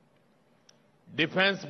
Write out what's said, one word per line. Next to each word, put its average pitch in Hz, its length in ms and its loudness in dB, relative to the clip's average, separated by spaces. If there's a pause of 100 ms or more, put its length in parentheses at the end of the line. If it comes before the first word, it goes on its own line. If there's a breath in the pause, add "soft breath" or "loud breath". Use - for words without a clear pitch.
(1160)
डिफेंस 180 540 0